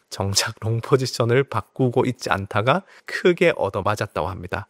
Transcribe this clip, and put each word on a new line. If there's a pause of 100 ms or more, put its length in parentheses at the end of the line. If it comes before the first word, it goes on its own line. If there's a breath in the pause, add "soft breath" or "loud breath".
정작
롱
포지션을
바꾸고
있지
않다가 (220 loud breath)
크게
얻어맞았다고
합니다.